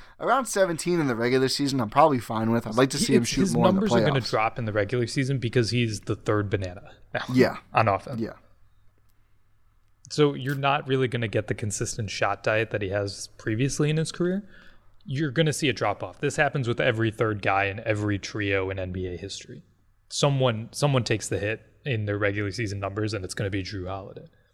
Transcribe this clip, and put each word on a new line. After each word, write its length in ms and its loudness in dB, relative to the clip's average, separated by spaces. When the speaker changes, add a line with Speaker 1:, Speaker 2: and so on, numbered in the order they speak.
Speaker 1:
around 260 0
seventeen 540 2
in 80 2
the 80 2
regular 320 4
season, 320 0
I'm 100 -2
probably 300 6
fine 320 -2
with. 140 2
I'd 100 -6
like 140 6
to 80 -4
see 160 2
him 80 6
Speaker 2:
It's, 80 -2
Speaker 1:
shoot 120 0
Speaker 2:
his 120 0
Speaker 1:
more 140 4
in 80 4
the 40 2
Speaker 2:
numbers 120 2
are 120 4
gonna 160 2
Speaker 1:
playoffs. 100 -6
Speaker 2:
drop 280 0
in 60 -4
the 80 -4
regular 340 0
season 320 -2
because 320 2
he's 320 0
the 140 -2
third 340 0
banana 400 -6
now 200 -4
Speaker 1:
Yeah. 240 4
Speaker 2:
on 160 2
offense. 320 -2
Speaker 1:
Yeah. 120 -6
Speaker 2:
So 240 2
you're 220 -4
not 320 0
really 180 2
gonna 220 -2
get 180 0
the 80 -2
consistent 560 -4
shot 320 -2
diet 300 2
that 100 -2
he 60 -4
has 400 -4
previously 500 0
in 100 0
his 140 -2
career. 320 -2
You're 260 -2
gonna 200 4
see 160 0
a 40 2
drop 300 0
off. 180 -10
This 160 -2
happens 320 2
with 120 0
every 300 2
third 320 0
guy 220 2
in 160 -2
every 380 0
trio 520 -2
in 80 -6
N 140 -6
B 140 -4
A 100 -6
history. 460 -12
Someone, 640 2
someone 300 2
takes 260 -2
the 100 -2
hit 220 -2
in 200 -2
their 140 -2
regular 340 0
season 260 -4
numbers, 360 -2
and 100 -6
it's 100 -10
gonna 160 -4
be 120 -4
Jrue 260 -8
Holiday. 380 -12